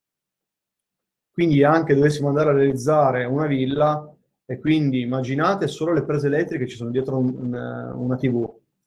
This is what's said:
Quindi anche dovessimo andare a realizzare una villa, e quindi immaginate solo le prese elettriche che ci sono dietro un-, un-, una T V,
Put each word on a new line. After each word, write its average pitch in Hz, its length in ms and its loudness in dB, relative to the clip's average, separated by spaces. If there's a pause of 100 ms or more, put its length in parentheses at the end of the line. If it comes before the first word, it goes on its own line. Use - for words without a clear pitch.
(1300)
Quindi 151 320 4
anche 156 300 4
dovessimo 143 340 2
andare 147 220 2
a - 20 4
realizzare 135 720 2
una 139 220 -2
villa, 147 680 -2 (300)
e 127 140 -10
quindi 147 420 0
immaginate 135 680 -2
solo 160 280 -2
le 147 100 2
prese 147 220 -2
elettriche 143 380 -2
che 120 60 -6
ci - 60 -16
sono 117 140 -8
dietro 131 260 -2
un-, 127 180 0
un-, 123 640 -8
una 127 200 -4
T 131 120 0
V, 117 300 -4 (280)